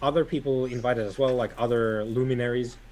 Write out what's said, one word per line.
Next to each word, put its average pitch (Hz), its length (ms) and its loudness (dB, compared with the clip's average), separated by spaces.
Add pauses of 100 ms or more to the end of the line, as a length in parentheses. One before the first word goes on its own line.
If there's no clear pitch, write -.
other 147 220 4
people 131 420 0
invited 123 420 0
as 95 100 -10
well, 131 180 4
like, 113 220 0
other 113 480 2
luminaries, 120 720 -2 (140)